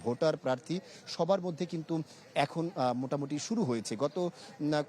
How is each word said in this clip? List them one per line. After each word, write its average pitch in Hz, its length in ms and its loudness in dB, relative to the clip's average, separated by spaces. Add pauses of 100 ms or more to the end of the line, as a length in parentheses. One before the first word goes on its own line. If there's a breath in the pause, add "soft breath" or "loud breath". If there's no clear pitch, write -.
ভোটার 147 340 2
প্রার্থী 131 420 0 (280 loud breath)
সবার 185 340 2
মধ্যে 175 240 -2
কিন্তু 160 380 -2 (320 loud breath)
এখন, 165 400 0
আহ, 127 180 2
মোটামুটি 139 460 -2
শুরু 226 240 0
হয়েছে। 117 320 0
গত, 143 220 -2
উম, 151 720 0